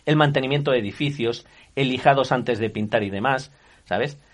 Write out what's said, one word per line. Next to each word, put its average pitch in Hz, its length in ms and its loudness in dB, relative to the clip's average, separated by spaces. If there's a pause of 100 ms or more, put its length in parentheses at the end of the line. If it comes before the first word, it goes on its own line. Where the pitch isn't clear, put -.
el 156 120 4
mantenimiento 143 540 2
de 123 80 2
edificios, 117 680 -4 (300)
el 135 100 0
lijados 131 460 2
antes 120 260 -2
de 110 100 -2
pintar 107 320 -2
y 98 80 -4
demás, 120 440 -4 (320)
¿sabes? 131 340 -4 (140)